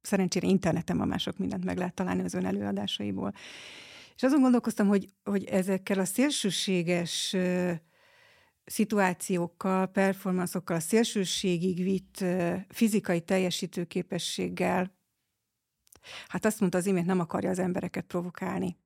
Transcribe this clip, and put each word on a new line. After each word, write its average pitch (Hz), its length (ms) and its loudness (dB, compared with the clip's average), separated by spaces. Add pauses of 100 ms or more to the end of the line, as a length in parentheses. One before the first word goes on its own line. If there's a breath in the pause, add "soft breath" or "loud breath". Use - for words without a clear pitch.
szerencsére 185 460 0
interneten 170 500 2
ma - 80 0
már 185 160 -2
sok - 180 -4
mindent 190 260 -4
meg 180 140 -2
lehet 180 160 -4
találni 180 280 -2
az 180 120 -4
ön 180 120 -2
előadásaiból. 202 840 -4 (840 loud breath)
És - 60 -4
azon 262 180 6
gondolkoztam, 233 480 4
hogy, 202 200 4 (140)
hogy 202 220 -2
ezekkel 190 540 0
a 190 60 2
szélsőséges, 180 1300 0
ö, 180 400 0 (920 soft breath)
szituációkkal, 190 1200 0
performanszokkal, 190 920 0
a - 40 0
szélsőségig 185 1040 0
vitt, 190 380 -4
ö, 180 340 0 (140)
fizikai 202 520 2
teljesítőképességgel, 180 1700 -2 (1300 loud breath)
hát - 160 -6
azt 214 160 2
mondta 180 180 4
az 180 80 0
imént, 185 200 2
nem 185 140 2
akarja 185 300 -2
az 180 80 0
embereket 180 460 -2
provokálni. 180 800 -6